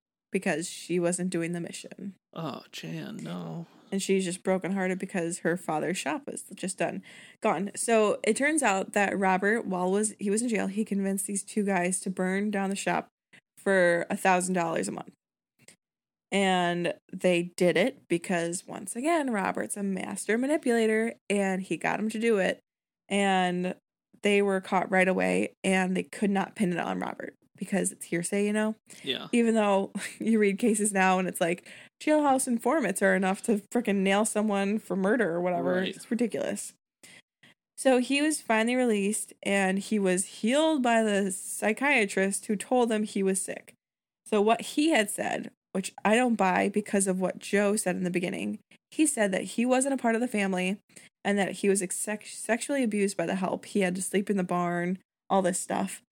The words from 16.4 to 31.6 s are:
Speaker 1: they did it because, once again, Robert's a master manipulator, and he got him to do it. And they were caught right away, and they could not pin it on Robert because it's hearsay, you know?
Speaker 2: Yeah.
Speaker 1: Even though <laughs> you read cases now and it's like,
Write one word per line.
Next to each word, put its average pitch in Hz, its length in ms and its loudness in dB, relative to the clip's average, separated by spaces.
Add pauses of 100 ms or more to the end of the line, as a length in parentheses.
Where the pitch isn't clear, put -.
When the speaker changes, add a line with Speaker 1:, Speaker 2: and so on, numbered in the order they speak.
Speaker 1:
they 175 420 2
did 180 220 4
it 220 320 0
because, 170 580 -2
once 196 280 -12
again, 285 340 0
Robert's 214 480 -2
a 202 60 -6
master 196 540 -2
manipulator, 233 760 2 (160)
and 190 320 0
he 180 160 -6
got 165 220 -2
him 214 100 -2
to 220 100 -6
do 226 200 2
it. 180 200 0 (480)
And 185 680 0 (480)
they 202 180 4
were 196 180 2
caught 190 320 0
right 185 160 4
away, 185 460 2 (100)
and 190 320 2
they 180 80 -2
could - 280 -2
not 190 240 -2
pin 180 180 0
it 165 60 -4
on 180 200 -4
Robert - 360 -8 (220)
because 185 360 -2
it's - 140 -18
hearsay, 185 380 -2
you 208 60 0
know? 214 240 0 (260)
Speaker 2:
Yeah. - 300 -6
Speaker 1:
Even 233 240 4
though 202 380 2 (120)
<laughs> - 140 -12
you 220 200 4
read 196 200 4
cases 214 320 2
now 190 280 4
and 185 80 0
it's - 120 -4
like, 180 260 -2 (380)